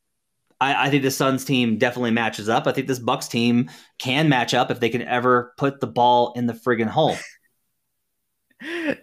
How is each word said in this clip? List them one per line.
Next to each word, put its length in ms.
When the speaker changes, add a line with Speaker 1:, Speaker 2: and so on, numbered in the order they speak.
Speaker 1:
I, 280
I 20
think 140
the 80
Suns 340
team 320
definitely 320
matches 400
up. 160
I 60
think 160
this 100
Bucks 300
team 420
can 280
match 280
up 160
if 80
they 100
can 140
ever 520
put 240
the 60
ball 500
in 120
the 60
friggin' 340
hole. 340
Speaker 2:
<laughs> 40